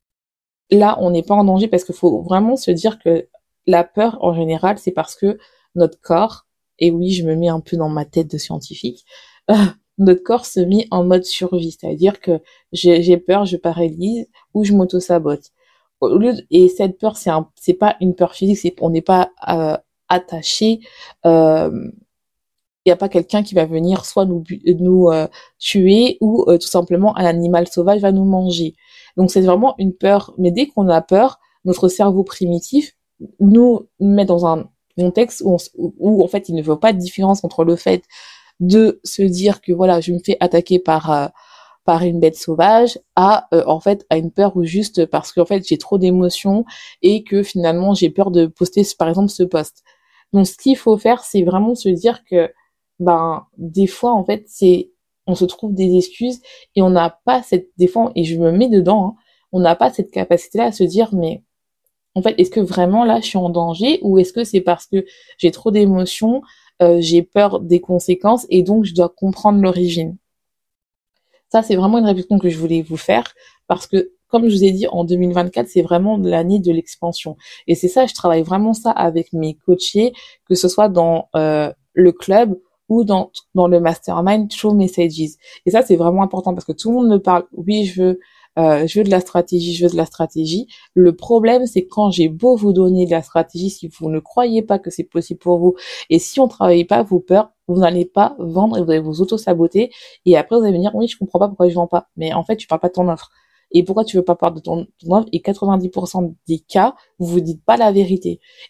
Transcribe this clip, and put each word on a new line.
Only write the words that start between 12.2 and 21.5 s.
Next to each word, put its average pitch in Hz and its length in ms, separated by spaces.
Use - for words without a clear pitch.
j'ai, 175 320
j'ai 175 140
peur, 196 280
je 175 120
paralyse 175 680
ou 208 100
je 202 100
m'auto-sabote. 175 800
Au 131 160
lieu 240 160
de, - 160
et 180 180
cette 185 300
peur, 220 180
c'est - 140
un, 160 260
c'est - 200
pas 208 260
une 180 140
peur 170 180
physique, 196 240
c'est, 175 240
on 165 80
n'est 165 120
pas, 185 280
euh, 160 300
attaché, 180 720
euh, 160 640